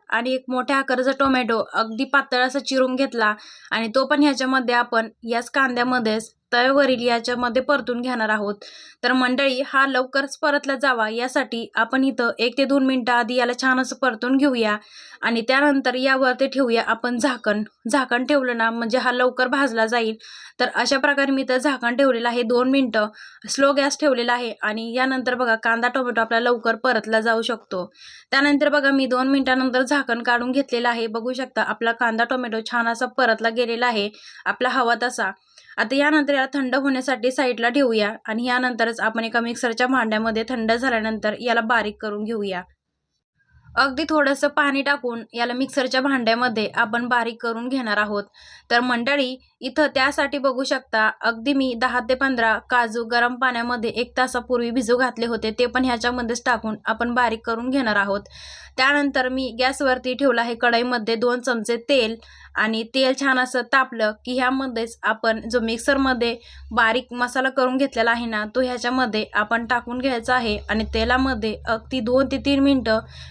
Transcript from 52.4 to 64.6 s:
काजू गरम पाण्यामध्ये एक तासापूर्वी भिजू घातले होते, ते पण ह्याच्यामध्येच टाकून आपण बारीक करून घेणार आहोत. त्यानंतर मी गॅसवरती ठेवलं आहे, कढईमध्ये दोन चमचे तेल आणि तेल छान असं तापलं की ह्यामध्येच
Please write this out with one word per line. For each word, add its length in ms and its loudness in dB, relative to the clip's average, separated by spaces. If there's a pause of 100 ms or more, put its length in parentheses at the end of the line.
काजू 340 0
गरम 300 2
पाण्यामध्ये 580 -2
एक 240 -6
तासापूर्वी 540 -2
भिजू 260 2
घातले 300 0
होते, 240 -4
ते 160 0
पण 180 0
ह्याच्यामध्येच 600 -2
टाकून 400 -2
आपण 300 -2
बारीक 320 0
करून 240 -4
घेणार 260 0
आहोत. 240 0 (560)
त्यानंतर 520 2
मी 220 -4 (100)
गॅसवरती 540 0
ठेवलं 260 2
आहे, 140 -2
कढईमध्ये 640 0
दोन 240 0
चमचे 360 -2 (120)
तेल 280 2 (380)
आणि 280 0 (120)
तेल 260 2
छान 180 2
असं 240 0 (100)
तापलं 400 2 (120)
की 100 -6
ह्यामध्येच 720 -2